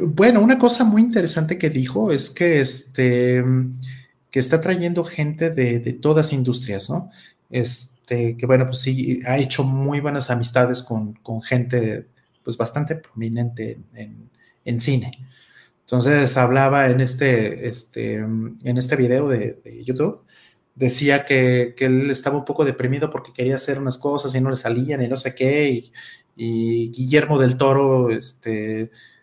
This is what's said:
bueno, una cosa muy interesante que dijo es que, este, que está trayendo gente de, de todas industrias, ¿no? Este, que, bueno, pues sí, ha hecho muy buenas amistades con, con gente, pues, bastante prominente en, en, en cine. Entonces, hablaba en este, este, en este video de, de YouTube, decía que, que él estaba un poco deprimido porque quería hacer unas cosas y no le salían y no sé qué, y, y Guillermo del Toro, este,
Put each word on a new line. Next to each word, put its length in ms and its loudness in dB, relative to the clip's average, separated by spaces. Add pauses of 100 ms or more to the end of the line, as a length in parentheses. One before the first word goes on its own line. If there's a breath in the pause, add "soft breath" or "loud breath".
bueno, 380 4
una 180 6
cosa 280 4
muy 160 6
interesante 560 0
que 120 0
dijo 440 -2
es 160 -2
que, 320 2
este, 840 2 (840 loud breath)
que 100 0
está 220 2
trayendo 420 -2
gente 460 -4
de, 300 0
de 120 -6
todas 400 2
industrias, 580 -4
¿no? 200 -6 (400 loud breath)
Este, 880 -4
que, 80 -6
bueno, 220 6
pues 100 -4
sí, 500 -2
ha 100 0
hecho 280 0
muy 340 -2
buenas 300 -4
amistades 520 0
con, 340 -6
con 260 -10
gente, 680 -2 (380)
pues, 100 -6
bastante 400 -4
prominente 800 -8
en, 200 -18
en, 360 -18 (340)
en 160 -4
cine. 480 -2 (540 soft breath)
Entonces, 560 2
hablaba 520 4
en 120 4
este, 680 0
este, 480 -8
en 640 -4
este 180 0
video 320 2
de, 340 -2
de 220 -20
YouTube, 400 -4 (500 soft breath)
decía 520 2
que, 500 2
que 100 0
él 240 2
estaba 280 -2
un 80 -6
poco 180 -2
deprimido 480 -2
porque 220 -12
quería 220 -2
hacer 220 -4
unas 200 -6
cosas 360 -4
y 60 0
no 100 0
le 60 -2
salían 480 -2
y 60 -2
no 80 -2
sé 180 -6
qué, 340 0
y, 220 -4 (460 loud breath)
y 540 -2
Guillermo 460 2
del 200 4
Toro, 520 2
este, 800 -6 (320 soft breath)